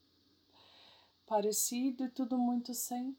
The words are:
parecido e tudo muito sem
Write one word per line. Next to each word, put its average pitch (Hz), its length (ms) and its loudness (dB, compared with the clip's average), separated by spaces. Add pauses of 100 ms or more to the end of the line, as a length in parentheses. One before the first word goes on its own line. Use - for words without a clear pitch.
(1300)
parecido 240 800 2
e - 20 -4
tudo 254 300 -2
muito 240 340 0
sem 254 460 -4